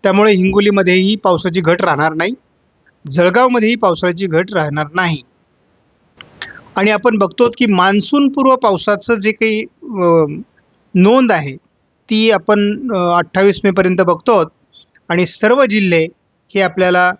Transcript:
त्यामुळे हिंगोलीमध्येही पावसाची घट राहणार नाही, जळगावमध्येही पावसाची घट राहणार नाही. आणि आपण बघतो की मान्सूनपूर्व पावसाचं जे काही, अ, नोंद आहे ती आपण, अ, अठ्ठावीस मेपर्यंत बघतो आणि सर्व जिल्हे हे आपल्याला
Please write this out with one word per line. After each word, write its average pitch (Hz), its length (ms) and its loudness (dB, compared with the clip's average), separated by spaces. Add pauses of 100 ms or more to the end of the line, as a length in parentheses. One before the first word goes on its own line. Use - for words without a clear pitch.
त्यामुळे 208 300 2
हिंगोलीमध्येही 190 800 0
पावसाची 180 460 -2
घट 175 200 0
राहणार 156 320 0
नाही, 170 200 -4 (760)
जळगावमध्येही 226 640 2
पावसाची 180 520 -2
घट 180 260 -2
राहणार 151 400 -4
नाही. 170 280 -4 (1500)
आणि 202 160 0
आपण 220 260 0
बघतो 202 400 0
की 247 80 0
मान्सूनपूर्व 254 920 0
पावसाचं 208 600 -2
जे 214 160 -2
काही, 220 300 -2 (220)
अ, 175 420 0 (720)
नोंद 220 360 4
आहे 143 260 -4 (520)
ती 220 220 2
आपण, 208 640 -2
अ, 175 220 0
अठ्ठावीस 190 460 0
मेपर्यंत 185 380 0
बघतो 175 420 0 (680)
आणि 175 160 0
सर्व 240 400 0
जिल्हे 190 400 0 (500)
हे 196 60 0
आपल्याला 180 580 0